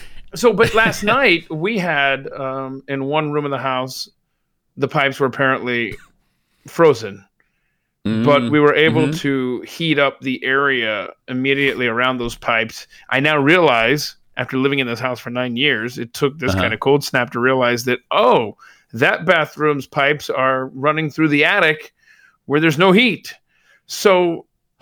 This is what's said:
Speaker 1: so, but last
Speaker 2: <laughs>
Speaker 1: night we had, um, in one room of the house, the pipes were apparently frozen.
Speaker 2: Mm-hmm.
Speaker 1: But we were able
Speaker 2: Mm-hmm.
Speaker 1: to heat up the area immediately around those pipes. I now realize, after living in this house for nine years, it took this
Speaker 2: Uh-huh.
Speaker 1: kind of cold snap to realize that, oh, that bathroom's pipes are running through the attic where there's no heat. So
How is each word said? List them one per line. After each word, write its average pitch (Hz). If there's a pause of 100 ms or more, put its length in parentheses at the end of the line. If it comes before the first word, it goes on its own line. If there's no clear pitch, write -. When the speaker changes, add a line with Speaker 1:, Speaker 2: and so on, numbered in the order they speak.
(340)
Speaker 1:
so, 233
but 202
last 220
Speaker 2:
<laughs> 214
Speaker 1:
night 180
we 190
had, 143
um, 135
in 135
one 151
room 147
of 143
the 135
house, 131 (680)
the 131
pipes 139
were 139
apparently 123 (720)
frozen. 113 (840)
Speaker 2:
Mm-hmm. 110
Speaker 1:
But 131
we 147
were 147
able 156
Speaker 2:
Mm-hmm. 147
Speaker 1:
to 127
heat 156
up 139
the 127
area 123 (200)
immediately 131
around 123
those 120
pipes. 113 (220)
I 131
now 151
realize, 139 (200)
after 127
living 139
in 127
this 117
house 123
for 123
nine 123
years, 123
it 117
took 143
this 123
Speaker 2:
Uh-huh. 95
Speaker 1:
kind 110
of 107
cold 139
snap 123
to 120
realize 123
that, 123 (100)
oh, 170 (340)
that 160
bathroom's 151
pipes 147
are 131
running 151
through 156
the 147
attic 165 (540)
where 143
there's 156
no 185
heat. 214 (520)
So 180 (360)